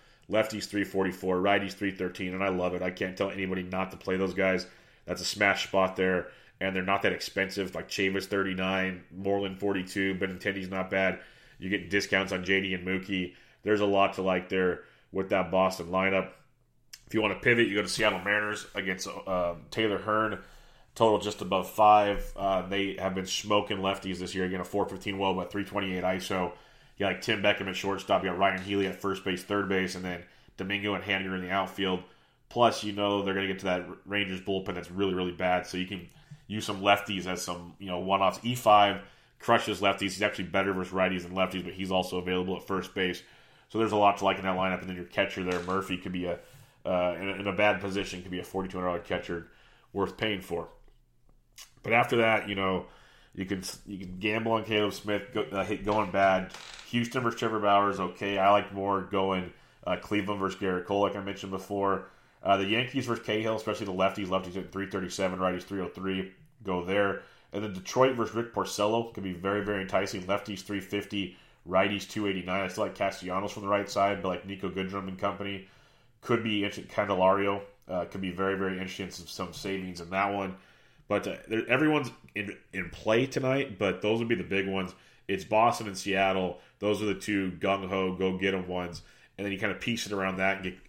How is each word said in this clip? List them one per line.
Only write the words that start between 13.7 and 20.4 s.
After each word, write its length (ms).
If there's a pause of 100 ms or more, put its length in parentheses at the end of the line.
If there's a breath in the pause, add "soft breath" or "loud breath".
a 60
lot 280
to 80
like 280
there 320 (280 loud breath)
with 200
that 200
Boston 360
lineup. 460 (760)
If 80
you 80
wanna 140
pivot, 300
you 100
go 60
to 60
Seattle 320
Mariners 540
against, 340 (180)
um, 440
Taylor 280
Hearn. 420 (560 loud breath)